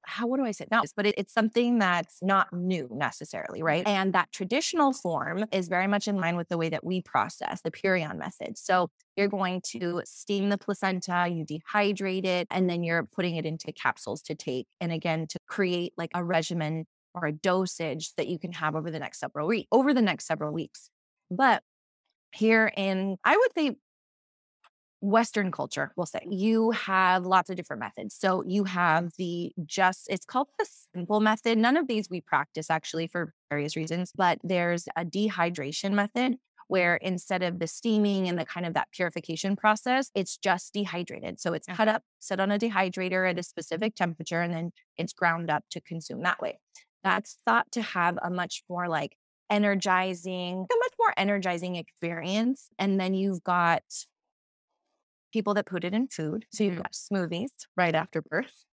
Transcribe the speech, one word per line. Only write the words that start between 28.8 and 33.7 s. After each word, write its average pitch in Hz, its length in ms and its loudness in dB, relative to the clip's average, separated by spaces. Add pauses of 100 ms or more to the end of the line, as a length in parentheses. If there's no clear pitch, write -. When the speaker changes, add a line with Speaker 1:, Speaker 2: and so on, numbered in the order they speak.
Speaker 1:
the 175 340 -4 (120)
just, 185 460 2
it's 185 140 -4
called 254 240 -2 (100)
the 427 80 0 (280)
simple 180 260 0
method. 220 380 4
None 240 180 6
of 320 100 2
these 214 240 -2
we 175 120 -4
practice - 480 -2
actually 160 360 -2
for 165 260 -4 (180)
various 147 260 -2